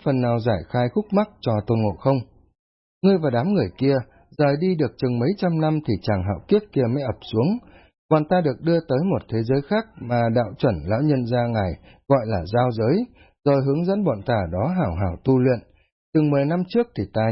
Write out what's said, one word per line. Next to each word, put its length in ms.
phần 180
nào 180
giải 300
khai 240
khúc 180
mắc 180
cho 100
Tôn 140
Ngộ 180
Không. 180
"Ngươi 140
và 120
đám 240
người 240
kia 180
rời 220
đi 160
được 220
chừng 220
mấy 180
trăm 240
năm 260
thì 140
chàng 220
hạo 240
kiếp 140
kia 120
mới 100
ập 140
xuống. 260
Còn 180
ta 140
được 200
đưa 180
tới 200
một 180
thế 140
giới 260
khác 160
mà 200
đạo 220
chuẩn 160
lão 160
nhân 240
gia 220
ngài 240
gọi 180
là 200
giao 260
giới, 340
rồi 200
hướng 200
dẫn 180
bọn 220
ta 80
ở 180
đó 160
hảo 280
hảo 280
tu 160
luyện. 200
Chừng 160
mười 160
năm 220
trước 280
thì 80
ta 180